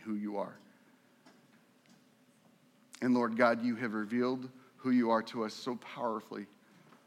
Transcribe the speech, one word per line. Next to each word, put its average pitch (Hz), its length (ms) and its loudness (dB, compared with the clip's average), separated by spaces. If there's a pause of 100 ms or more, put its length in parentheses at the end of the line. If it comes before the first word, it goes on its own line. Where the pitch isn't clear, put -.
who 107 120 -4
you 104 220 -4
are. - 200 -6 (2500)
And 123 120 4
Lord 117 240 2
God, 117 260 4
you 120 120 0
have 113 180 -4
revealed 123 560 -2 (280)
who 131 120 -4
you 123 220 4
are 110 120 4
to 113 200 -6
us 107 100 -4
so 127 220 -6
powerfully 107 720 -6 (600)